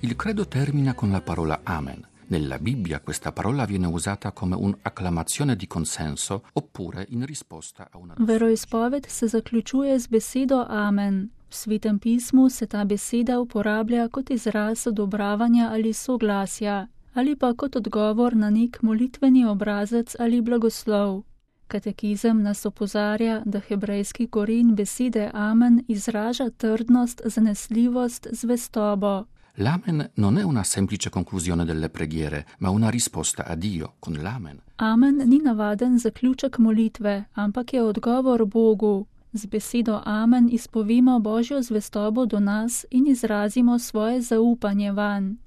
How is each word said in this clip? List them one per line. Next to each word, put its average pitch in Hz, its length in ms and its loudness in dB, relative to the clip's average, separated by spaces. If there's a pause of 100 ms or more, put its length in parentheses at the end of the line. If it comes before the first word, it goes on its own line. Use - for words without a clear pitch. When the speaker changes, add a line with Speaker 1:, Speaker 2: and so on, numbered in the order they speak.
Speaker 1:
Il 117 120 -4
credo 208 300 -4
termina 139 480 -2
con 101 180 0
la 92 80 0
parola 80 420 -4
amen. 71 420 -8 (220)
Nella 71 320 -4
Bibbia 90 420 -4
questa - 300 -8
parola 117 340 -4
viene 98 220 -2
usata 95 460 -6
come 92 240 -4
un'acclamazione 95 960 -4
di 92 140 -8
consenso 80 760 -6 (120)
oppure 95 560 -8
in 120 140 -6
risposta - 680 -16
a - 80 -20
una 90 200 -20
Speaker 2:
Veroizpoved 226 880 0
se - 220 -4
zaključuje 254 680 0
z 240 80 -4
besedo 254 640 0
amen. 202 600 0 (180)
V - 60 -20
Svetem 214 440 -2
pismu 240 500 4
se 240 180 -4
ta 208 180 -4
beseda 233 560 0
uporablja 226 680 0
kot 262 220 -6
izraz 220 560 -2
odobravanja 214 840 2
ali 220 200 0
soglasja, 208 960 -2 (260)
ali 269 220 0
pa 247 180 0
kot 269 220 -6
odgovor 220 600 0
na 214 140 2
nek 233 320 2
molitveni 254 640 4
obrazec 208 720 -2
ali 233 220 2
blagoslov. 220 840 0 (440)
Katekizem 208 760 0
nas 202 240 -2
opozarja, 214 800 -2
da 202 160 -2
hebrejski 202 680 -4
koren 226 480 4
besede 208 600 -2
amen 233 540 6
izraža 226 600 -2
trdnost, 240 760 0
zanesljivost, 233 1080 0
zvestobo. 208 960 -2 (300)
Speaker 1:
L'amen 151 580 0
non 107 240 4
è 208 40 2
una 131 220 0
semplice 98 460 -2
conclusione 87 560 -2
delle 78 240 -2
preghiere, 78 560 -6 (140)
ma 92 100 0
una 110 180 2
risposta 110 560 -4
a 82 100 -6
Dio 85 440 -6
con 85 160 -8
l'amen. 80 440 -10 (180)
Speaker 2:
Amen 233 400 4 (100)
ni 269 120 8
navaden 233 600 2
zaključek 262 600 -2
molitve, 220 760 2
ampak 208 380 -2
je 254 100 2
odgovor 233 640 2
Bogu. 214 600 2 (260)
Z 208 140 -6
besedo 214 580 -2
amen 233 480 4
izpovemo 233 680 4
Božjo 233 420 0
zvestobo 214 640 -2
do 208 140 0
nas 214 500 -2
in 262 160 4
izrazimo 240 720 2
svoje 233 420 -2
zaupanje 220 720 2
vanj. 202 420 -2 (120)